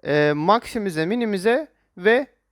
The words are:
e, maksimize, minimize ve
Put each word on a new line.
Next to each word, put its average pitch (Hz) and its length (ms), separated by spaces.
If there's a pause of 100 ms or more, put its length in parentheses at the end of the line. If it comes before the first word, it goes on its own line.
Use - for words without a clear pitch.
e, 147 320
maksimize, 185 680
minimize 226 600 (280)
ve 220 300 (260)